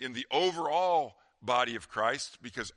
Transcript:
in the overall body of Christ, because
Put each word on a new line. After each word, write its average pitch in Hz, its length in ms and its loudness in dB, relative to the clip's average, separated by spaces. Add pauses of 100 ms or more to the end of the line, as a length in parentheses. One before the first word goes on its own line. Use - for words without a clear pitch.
in 127 140 -8
the 127 160 -8
overall 165 840 2 (280)
body 120 300 2
of 107 140 -10
Christ, 117 520 -2
because 120 360 -8